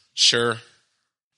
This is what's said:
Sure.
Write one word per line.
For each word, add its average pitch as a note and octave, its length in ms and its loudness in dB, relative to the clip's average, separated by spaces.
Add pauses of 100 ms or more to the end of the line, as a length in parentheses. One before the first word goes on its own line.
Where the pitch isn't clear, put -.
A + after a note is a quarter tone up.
(140)
Sure. A#2+ 420 0 (800)